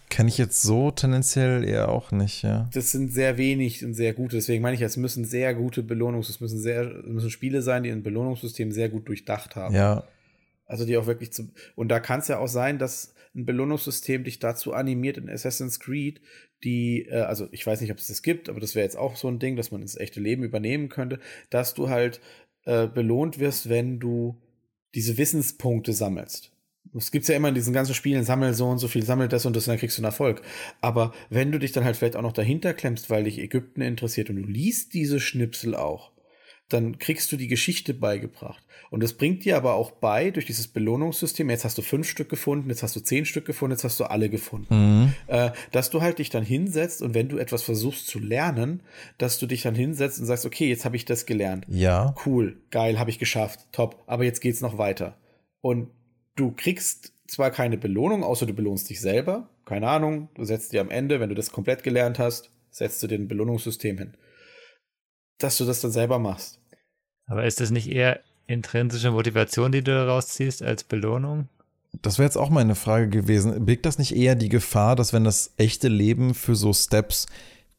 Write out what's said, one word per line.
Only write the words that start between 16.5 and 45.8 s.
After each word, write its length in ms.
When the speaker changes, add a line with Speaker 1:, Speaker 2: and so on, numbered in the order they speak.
Speaker 2:
die, 460
äh, 120
also 300
ich 160
weiß 140
nicht, 100
ob 80
es 80
das 140
gibt, 280
aber 100
das 140
wäre 100
jetzt 140
auch 180
so 120
ein 120
Ding, 180
das 140
man 100
ins 140
echte 240
Leben 240
übernehmen 460
könnte, 300
dass 240
du 160
halt, 300
äh, 220
belohnt 520
wirst, 300
wenn 300
du 420
diese 240
Wissenspunkte 760
sammelst. 580
Das 180
gibt's 180
ja 60
immer 120
in 80
diesen 180
ganzen 200
Spielen, 320
sammel 280
so 140
und 120
so 100
viel, 140
sammel 260
das 160
und 100
das 120
und 40
dann 80
kriegst 180
du 40
einen 60
Erfolg. 340
Aber 320
wenn 240
du 60
dich 120
dann 140
halt 100
vielleicht 220
auch 40
noch 120
dahinter 400
klemmst, 360
weil 140
dich 160
Ägypten 400
interessiert 500
und 60
du 80
liest 500
diese 280
Schnipsel 540
auch, 360
dann 300
kriegst 320
du 60
die 100
Geschichte 460
beigebracht. 680
Und 120
das 120
bringt 320
dir 100
aber 200
auch 160
bei, 400
durch 140
dieses 220
Belohnungssystem, 840
jetzt 140
hast 140
du 40
fünf 280
Stück 180
gefunden, 420
jetzt 140
hast 100
du 60
zehn 260
Stück 200
gefunden, 260
jetzt 140
hast 160
du 20
alle 260
gefunden. 460
Speaker 1:
Mhm. 380
Speaker 2:
Äh, 240
dass 180